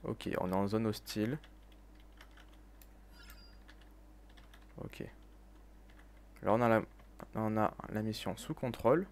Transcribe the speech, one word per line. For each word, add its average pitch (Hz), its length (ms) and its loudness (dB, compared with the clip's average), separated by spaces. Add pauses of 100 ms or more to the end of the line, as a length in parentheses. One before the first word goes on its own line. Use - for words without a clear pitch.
Ok, - 240 -4 (100)
on 90 140 0
est - 20 2
en 101 140 2
zone 113 180 2
hostile. 110 520 -2 (3500)
Ok. - 180 -10 (1400)
Là, 98 100 4
on 117 80 6
a 120 80 4
la, 110 140 6 (520)
on 107 220 0
a 107 160 4 (160)
la 107 140 -4
mission 107 340 -4
sous - 160 -8
contrôle. 156 600 2